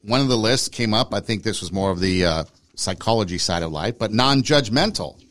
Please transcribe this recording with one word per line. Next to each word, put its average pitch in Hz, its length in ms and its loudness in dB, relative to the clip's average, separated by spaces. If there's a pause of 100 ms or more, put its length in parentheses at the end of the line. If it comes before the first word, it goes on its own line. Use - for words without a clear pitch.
one 120 200 2
of 135 80 2
the 123 80 2
lists 113 320 2
came 113 240 -2
up. 117 200 2
I 101 60 0
think 98 240 -4
this 104 160 -2
was 85 140 -10
more 95 180 0
of 87 80 -2
the, 92 240 2
uh, 82 200 2 (320)
psychology 95 600 -2
side 85 260 -2
of 80 80 -6
life, 82 260 -4
but 107 160 -4
non-judgmental. 131 1040 0 (120)